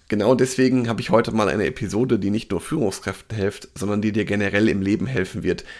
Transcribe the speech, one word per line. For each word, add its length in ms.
genau 260
deswegen 540
habe 120
ich 100
heute 200
mal 180
eine 160
Episode, 540
die 100
nicht 220
nur 80
Führungskräften 800
hilft, 380
sondern 260
die 100
dir 140
generell 440
im 120
Leben 240
helfen 380
wird, 200